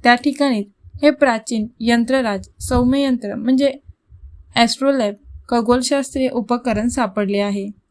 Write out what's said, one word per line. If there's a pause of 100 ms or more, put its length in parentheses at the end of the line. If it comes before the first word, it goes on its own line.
त्या
ठिकाणी (380)
हे
प्राचीन (120)
यंत्रराज (120)
सौम्ययंत्र
म्हणजे (840)
ॲस्ट्रोलॅब (360)
खगोलशास्त्रीय
उपकरण
सापडले
आहे. (260)